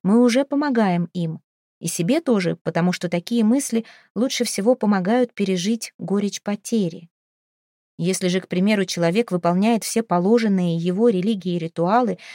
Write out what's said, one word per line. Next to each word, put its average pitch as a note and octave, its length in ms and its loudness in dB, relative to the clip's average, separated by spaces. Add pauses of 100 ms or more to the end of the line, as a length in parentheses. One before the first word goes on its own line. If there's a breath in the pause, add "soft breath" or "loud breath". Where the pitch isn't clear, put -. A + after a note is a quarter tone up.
мы G#3+ 180 4
уже B3 240 4
помогаем A#3 680 0
им. D#3+ 280 -4 (380)
И - 80 -10
себе F#3+ 340 0
тоже, F3+ 440 0
потому F3 280 0
что F3 160 -6
такие G#3+ 360 -2
мысли A3+ 400 0 (320 loud breath)
лучше B3 260 -2
всего A3 320 0
помогают G#3+ 600 0
пережить F#3+ 640 -2
горечь G3 440 -4
потери. G3+ 680 -4 (880)
Если F3+ 300 -2
же, F3+ 120 0
к - 80 -20
примеру, G3 360 2
человек F3 460 0
выполняет F#3 540 0
все - 180 -2
положенные F#3 720 2
его F3+ 320 0
религии F#3 500 -2
ритуалы, F3+ 600 0 (160 loud breath)